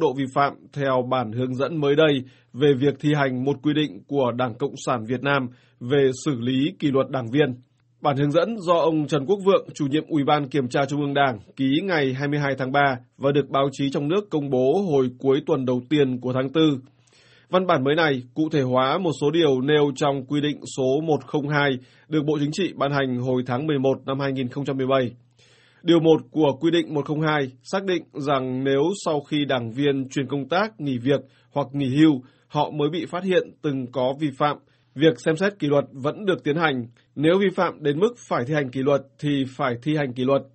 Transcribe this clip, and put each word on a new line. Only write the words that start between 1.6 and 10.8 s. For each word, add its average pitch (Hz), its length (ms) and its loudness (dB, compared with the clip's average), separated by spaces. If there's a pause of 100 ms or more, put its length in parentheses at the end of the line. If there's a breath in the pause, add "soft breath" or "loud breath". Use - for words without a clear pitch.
mới 143 160 2
đây 151 260 4 (300 loud breath)
về 143 260 4
việc 139 220 2
thi 147 140 2
hành 131 300 0
một 139 180 0
quy 147 120 2
định 143 320 -2
của 131 260 0
Đảng 120 220 -2
Cộng 135 200 -6 (120)
sản 123 180 -2
Việt 123 180 -4
Nam 139 260 0 (320 soft breath)
về 135 300 2 (140)
xử 135 160 -2
lý 131 380 -2
kỷ 151 120 -2
luật 131 200 0
đảng 123 200 -6
viên. 131 300 0 (400)
Bản 143 160 0
hướng 143 140 0
dẫn 175 280 0
do 175 160 2
ông 156 320 2
Trần 139 200 -2
Quốc 202 180 2
Vượng, 185 300 2
chủ 151 120 -2
nhiệm 151 220 -2
Ủy 147 160 0
ban 147 240 2
Kiểm 131 200 -2
tra 139 180 0